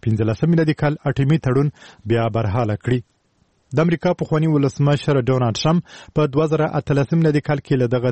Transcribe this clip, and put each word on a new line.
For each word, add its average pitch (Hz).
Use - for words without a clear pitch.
پنځلسم 110
میلادي 160
کال 147
اټومي 135
تړون 135
بیا 117
برحاله 107
کړي. 123
د 123
امریکا 175
پخوانی 156
ولسمشر 143
ډونالډ 123
ټرمپ 165
په 151
دوه 156
زره 151
اتلسم 143
میلادي 151
کال 147
کې 143
له 123
دغه 123